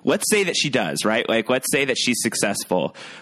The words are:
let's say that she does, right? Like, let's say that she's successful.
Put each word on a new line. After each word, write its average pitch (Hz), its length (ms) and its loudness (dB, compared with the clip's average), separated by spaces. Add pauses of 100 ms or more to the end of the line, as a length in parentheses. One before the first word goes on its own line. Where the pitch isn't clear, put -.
let's 160 280 0
say 208 140 4
that 170 120 -2
she 147 140 0
does, 98 340 0
right? 110 240 2
Like, 113 220 2
let's 127 200 0
say 139 140 2
that 123 140 0
she's 120 240 0
successful. 98 720 -2 (260)